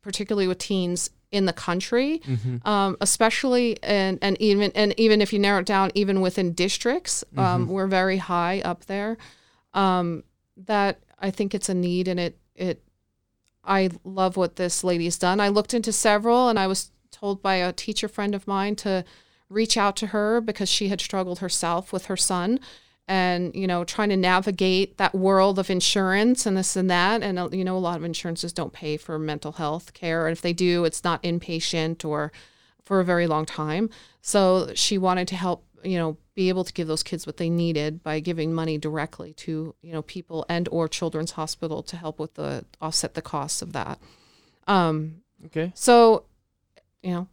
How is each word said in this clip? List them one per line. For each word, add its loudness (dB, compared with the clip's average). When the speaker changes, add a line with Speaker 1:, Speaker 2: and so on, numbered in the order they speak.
Speaker 1:
particularly -2
with -2
teens -2
in 2
the 0
country, -2
Speaker 2:
Mm-hmm. -2
Speaker 1:
um, 2
especially 2
in, 0
and 0
even, 4
and 2
even 6
if 0
you 2
narrow 4
it -2
down, 2
even 2
within 0
districts, -2
um, 2
Speaker 2:
Mm-hmm. -2
Speaker 1:
we're 0
very 2
high 0
up -6
there. -4
Um, 0
that -2
I -2
think -2
it's -4
a 0
need, 0
and -2
it, -4
it, -4
I 2
love 0
what 0
this -2
lady 2
has -2
done. 2
I 4
looked 2
into 0
several, 4
and 2
I 2
was -2
told -4
by 2
a 0
teacher -4
friend -4
of -8
mine 0
to -2
reach 0
out 2
to -4
her 0
because -4
she 0
had -2
struggled -4
herself -4
with -6
her -4
son 0
and, 0
you -2
know, 0
trying -2
to 4
navigate 2
that 2
world 4
of -4
insurance 2
and 2
this -2
and 0
that. 2
And, -2
uh, -4
you -2
know, -2
a 0
lot -2
of -8
insurances -6
don't -6
pay -6
for -8
mental -6
health -6
care. -2
And 0
if -14
they 0
do, 2
it's -2
not 0
inpatient -4
or -4
for 0
a 2
very 2
long 0
time. -4
So 4
she 0
wanted 0
to -8
help, -4
you -2
know, -2
be 0
able 0
to -8
give -4
those -2
kids -8
what -12
they -2
needed -2
by -4
giving -4
money -2
directly -8
to, -8
you -16
know, -6
people -10
and -2
or 0
Children's -4
Hospital -6
to -12
help -10
with -10
the, -8
offset -6
the -8
costs -6
of -12
that. -8
Um, 0
Speaker 2:
Okay. -6
Speaker 1:
so, 8
you -6
know -6